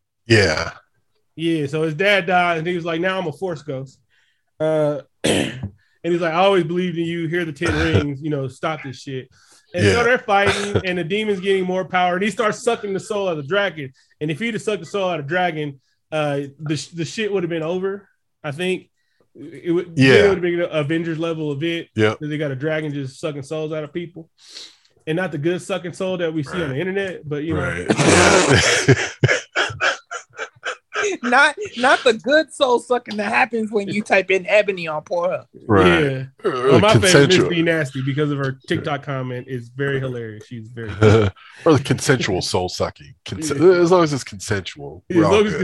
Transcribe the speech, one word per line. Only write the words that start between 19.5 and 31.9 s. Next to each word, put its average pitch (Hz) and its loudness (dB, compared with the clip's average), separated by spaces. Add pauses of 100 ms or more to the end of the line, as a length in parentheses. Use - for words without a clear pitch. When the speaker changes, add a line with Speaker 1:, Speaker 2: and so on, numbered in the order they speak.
Speaker 2:
would, 180 -2
Speaker 1:
Yeah. 180 8
Speaker 2:
it 208 10
would 190 2
have - -6
been 175 -2
an 170 -4
Avengers 156 -2
level 160 -4
event. 165 -6
Speaker 1:
Yep. 110 2
Speaker 2:
They 151 -6
got 147 -4
a 131 -8
dragon 156 -4
just 135 -10
sucking 147 -8
souls 156 -8
out 156 -8
of 143 -16
people. 165 -12 (760)
And 160 -2
not 180 -2
the 160 -8
good 170 -2
sucking 180 -8
soul 185 -6
that 170 -4
we 160 -4
see 135 -10
on 180 -4
Speaker 1:
Right. 151 -6
Speaker 2:
the 131 -6
internet, 190 -6
but, 147 -6
you 165 -4
know. - 0
Speaker 1:
Right. 90 -6
<laughs> 175 4 (2000)
Yeah. 381 -2
Speaker 3:
Not, 262 2 (200)
not 262 2